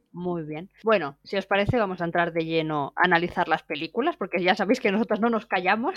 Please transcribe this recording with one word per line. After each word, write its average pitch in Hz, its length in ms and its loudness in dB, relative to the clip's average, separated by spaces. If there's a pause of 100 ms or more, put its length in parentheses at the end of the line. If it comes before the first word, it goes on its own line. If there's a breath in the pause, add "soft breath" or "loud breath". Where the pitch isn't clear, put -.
(100)
Muy 175 320 -6
bien. 151 260 -10 (140)
Bueno, 185 420 0
si - 140 -8
os 190 80 -4
parece, 202 320 2
vamos 185 240 -2
a - 20 0
entrar 170 300 0
de 165 100 0
lleno 156 520 -2
a 165 100 4
analizar 170 420 2
las 160 140 0
películas, 170 560 -4
porque 185 240 -4
ya 185 120 2
sabéis 214 260 2
que 202 120 2
nosotros 214 280 0
no 233 100 2
nos 220 160 -2
callamos, 214 500 0